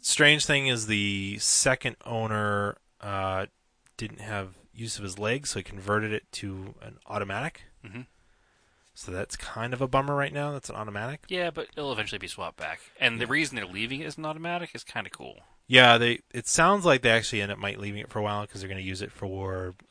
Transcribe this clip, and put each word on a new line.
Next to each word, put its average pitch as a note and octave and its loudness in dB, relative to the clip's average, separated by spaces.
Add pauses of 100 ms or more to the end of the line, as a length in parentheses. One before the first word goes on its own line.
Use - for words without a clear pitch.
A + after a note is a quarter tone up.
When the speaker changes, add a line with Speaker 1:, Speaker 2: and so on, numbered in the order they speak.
Speaker 1:
strange D3+ 4
thing C#3 2
is A2+ 0
the G2+ 0
second - 2
owner, G#2+ 0 (240)
uh, F#2+ -2 (500)
didn't G#2 -10
have G2 -6 (180)
use A2+ -8
of G#2+ -10
his F#2+ -8
legs, B2 -2
so - -6
he F#2 -6
converted G#2 -2
it - -6
to F#2+ -10
an - -16 (100)
automatic. G#2 -6 (220)
Speaker 2:
Mm-hmm. G#2+ -12 (920)
Speaker 1:
So - -14
that's F#2 -6
kind A#2+ -6
of B2+ -4
a C3+ 2
bummer C#3 2
right C#3+ 0
now. D3 -2
That's C#3 -10
an - -10
automatic. G#2+ -6
Speaker 2:
Yeah, F3+ -2
but D#3 -6
it'll C#3+ -4
eventually G#2+ -4
be F2+ -10
swapped E2+ -8
back. D#2 -8 (200)
And A#2 2
the A#2+ 0
Speaker 1:
Yeah. A#2 -4
Speaker 2:
reason C#3 0
they're G#2 -4
leaving A2 -6
it D#3 -8
as D3+ -8
an D#3 -8
automatic E3 -6
is E3 -14
kinda G2 -8
cool. - -14 (340)
Speaker 1:
Yeah, B2 12
they, A#2+ 2 (120)
it A#2+ -6
sounds F3+ 4
like C3+ 8
they B2 4
actually A2+ 2
end G2+ -2
up G2+ -6
might G2+ -4
leaving G2+ -6
it - -12
for A2 -6
a - 0
while G#2 -2
'cause G2+ -12
they're F#2+ -8
gonna F#2+ -6
use F#2 -6
it G2+ -8
for, F#2+ -6 (160)